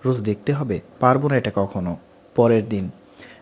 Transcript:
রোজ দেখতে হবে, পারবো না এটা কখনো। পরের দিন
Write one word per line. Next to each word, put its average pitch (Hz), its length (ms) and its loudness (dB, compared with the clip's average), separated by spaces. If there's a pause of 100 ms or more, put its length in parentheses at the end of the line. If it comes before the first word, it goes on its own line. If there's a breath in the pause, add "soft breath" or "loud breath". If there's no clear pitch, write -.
রোজ 127 160 0
দেখতে 104 320 -2
হবে, 135 280 -4 (200)
পারবো 135 280 4
না 139 80 0
এটা 113 180 -2
কখনো। 92 420 -4 (380)
পরের 117 340 4
দিন 98 220 -4 (520 loud breath)